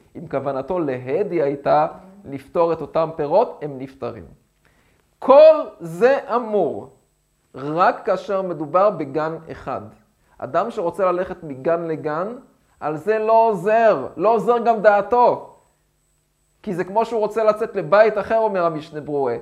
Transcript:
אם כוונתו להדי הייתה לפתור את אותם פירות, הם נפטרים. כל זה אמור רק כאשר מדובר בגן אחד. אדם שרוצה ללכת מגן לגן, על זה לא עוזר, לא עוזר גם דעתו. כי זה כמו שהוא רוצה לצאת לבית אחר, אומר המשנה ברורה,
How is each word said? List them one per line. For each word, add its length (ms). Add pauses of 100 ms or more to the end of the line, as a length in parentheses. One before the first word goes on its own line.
(160)
אם 120
כוונתו 520
להדי 640
הייתה 460 (380)
לפתור 480
את 80
אותם 340
פירות, 460
הם 180
נפטרים. 460 (960)
כל 360 (240)
זה 400 (160)
אמור 540 (640)
רק 500
כאשר 360
מדובר 480
בגן 460 (160)
אחד. 300 (560)
אדם 340
שרוצה 400
ללכת 320
מגן 400
לגן, 520 (440)
על 180
זה 220
לא 300
עוזר, 580 (100)
לא 160
עוזר 320
גם 160
דעתו. 760 (1080)
כי 100
זה 100
כמו 220
שהוא 140
רוצה 240
לצאת 320
לבית 420
אחר, 200
אומר 280
המשנה 360
ברורה, 400